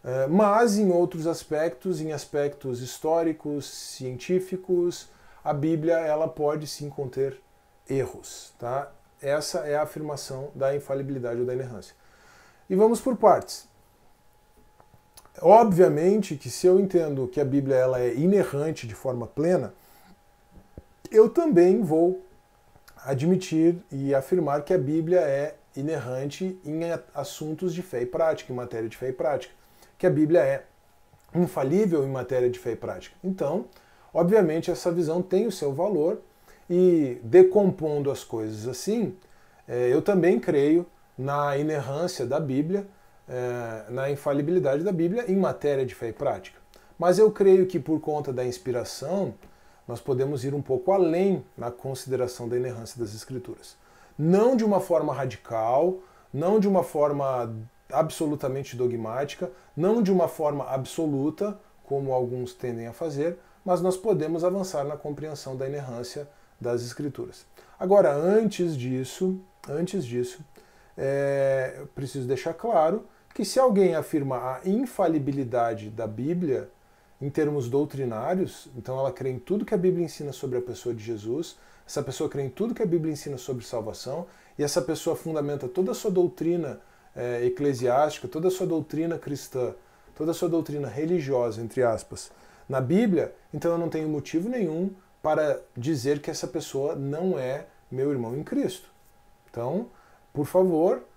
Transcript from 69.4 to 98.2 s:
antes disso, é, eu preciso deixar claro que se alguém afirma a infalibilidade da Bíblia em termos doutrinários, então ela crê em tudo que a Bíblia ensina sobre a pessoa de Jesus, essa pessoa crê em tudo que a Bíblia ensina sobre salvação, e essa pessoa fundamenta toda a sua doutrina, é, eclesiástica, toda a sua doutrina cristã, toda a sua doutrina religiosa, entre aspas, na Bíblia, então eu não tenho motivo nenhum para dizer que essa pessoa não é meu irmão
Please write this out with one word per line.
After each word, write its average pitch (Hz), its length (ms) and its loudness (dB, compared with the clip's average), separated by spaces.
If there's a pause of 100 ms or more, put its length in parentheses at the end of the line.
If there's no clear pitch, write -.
antes 165 360 -4
disso, 120 360 -4 (560)
é, 135 840 0
eu 143 100 -16
preciso 135 380 -8
deixar 139 280 -2
claro 185 500 2 (300)
que 220 100 -2
se - 140 0
alguém 196 380 6
afirma 139 400 -2
a 127 280 -4
infalibilidade 139 1300 0
da 110 160 -6
Bíblia 135 640 -4 (500)
em 139 80 -6
termos 147 400 -2
doutrinários, 139 1080 -4
então 127 220 -8
ela 135 140 -2
crê 135 180 -6
em 127 80 -6
tudo 202 260 -4
que 226 100 -4
a 190 40 0
Bíblia 175 260 2
ensina 147 280 -8
sobre 123 260 -4
a 123 40 -2
pessoa 120 320 -8
de 107 80 -10
Jesus, 113 540 -6 (300)
essa 147 160 -6
pessoa 139 280 -6
crê 139 140 -6
em 131 40 -6
tudo 220 260 -4
que - 80 -4
a 208 40 0
Bíblia 160 260 0
ensina 143 240 -8
sobre 123 280 -8
salvação, 123 600 -8 (320)
e 147 40 -2
essa 147 180 0
pessoa 160 360 -4
fundamenta 147 520 -4
toda 185 220 -2
a 233 40 -4
sua 220 160 -4
doutrina, 170 720 -2 (340)
é, 120 300 -4
eclesiástica, 131 840 0
toda 165 200 -2
a - 20 4
sua 185 160 -4
doutrina 160 520 -2
cristã, 127 560 -6 (420)
toda 156 140 -2
a 160 40 -2
sua 180 140 -2
doutrina 147 400 -2
religiosa, 131 720 -2
entre 117 220 -2
aspas, 110 480 -2 (380)
na 131 120 -2
Bíblia, 160 540 2 (180)
então 165 200 -2
eu 170 60 0
não 170 100 -2
tenho 156 200 -4
motivo 160 400 -4
nenhum 190 420 -2 (320)
para 151 380 0 (160)
dizer 143 440 -2
que - 100 -8
essa 160 160 -6
pessoa 147 480 -4
não 151 440 -2
é 131 280 -6 (240)
meu 131 200 -2
irmão 120 260 -4